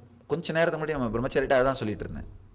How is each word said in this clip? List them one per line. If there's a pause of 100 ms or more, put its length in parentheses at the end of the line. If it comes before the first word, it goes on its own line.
(280)
கொஞ்ச
நேரத்துக்கு
முன்னாடி
நம்ம
பிரம்மச்சாரிட்ட
அதான்
சொல்லிட்டு
இருந்தேன். (280)